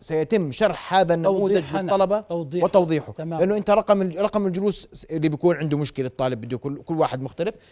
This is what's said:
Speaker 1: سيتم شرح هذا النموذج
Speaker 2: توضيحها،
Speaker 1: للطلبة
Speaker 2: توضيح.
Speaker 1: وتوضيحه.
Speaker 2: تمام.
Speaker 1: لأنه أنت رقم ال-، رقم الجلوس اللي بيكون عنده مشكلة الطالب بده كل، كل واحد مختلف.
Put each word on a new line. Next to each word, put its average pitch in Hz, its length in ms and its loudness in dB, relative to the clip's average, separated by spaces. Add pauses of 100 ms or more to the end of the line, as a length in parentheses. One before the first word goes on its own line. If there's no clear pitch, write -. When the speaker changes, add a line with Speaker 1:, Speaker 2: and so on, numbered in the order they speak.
Speaker 1:
سيتم 160 500 0
شرح 180 440 0
هذا 175 200 4
النموذج 190 400 2
Speaker 2:
توضيحها، 170 280 0
Speaker 1:
للطلبة 196 380 2
Speaker 2:
توضيح. 170 440 -4
Speaker 1:
وتوضيحه. 160 480 2
Speaker 2:
تمام. 160 280 -6
Speaker 1:
لأنه 196 160 2
أنت 208 140 -2
رقم 202 320 4
ال-، 175 140 -4
رقم 202 300 0
الجلوس 190 640 -4
اللي 160 180 0
بيكون 156 280 2
عنده 147 220 -2
مشكلة 135 280 -4
الطالب 127 340 -2
بده 120 180 -6
كل، 143 240 -8
كل 165 120 -6
واحد 131 280 0
مختلف. 170 340 -6 (160)